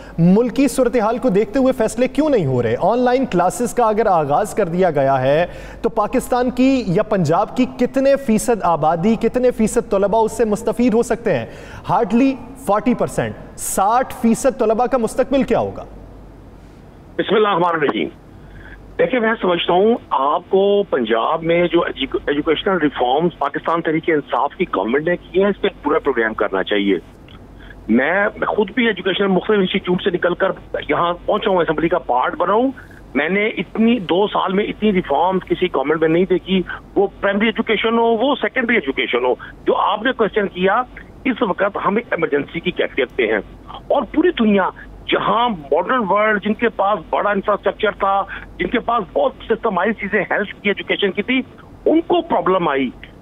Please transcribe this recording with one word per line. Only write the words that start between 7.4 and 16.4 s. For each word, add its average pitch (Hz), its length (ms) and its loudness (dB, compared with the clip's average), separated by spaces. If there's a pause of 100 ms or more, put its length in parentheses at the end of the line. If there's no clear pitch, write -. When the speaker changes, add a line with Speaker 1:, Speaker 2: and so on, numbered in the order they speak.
Speaker 1:
की 254 100 2 (120)
कितने 269 380 2
फीसद 226 480 0
आबादी, 175 520 2
कितने 247 340 0
फीसद 226 420 0
तलबा 202 260 2
उससे 220 260 0
मुस्तफ़ीद 214 500 0
हो 233 80 4
सकते 220 280 -2
हैं? 117 180 -2 (420)
Hardly 233 420 2 (380)
forty 214 260 2
percent। 131 640 -4
साठ - 540 0
फीसद 233 420 2
तलबा 220 320 2
का 262 120 0
मुस्तकबिल 254 460 0
क्या 190 140 2
होगा? 101 280 -4 (1300)